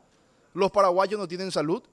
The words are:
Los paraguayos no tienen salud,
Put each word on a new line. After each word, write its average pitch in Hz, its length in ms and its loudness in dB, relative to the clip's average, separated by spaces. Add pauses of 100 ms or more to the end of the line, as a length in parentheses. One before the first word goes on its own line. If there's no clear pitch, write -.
(540)
Los 185 180 0
paraguayos 196 480 2
no 190 80 -8
tienen 180 240 -8
salud, 156 420 -2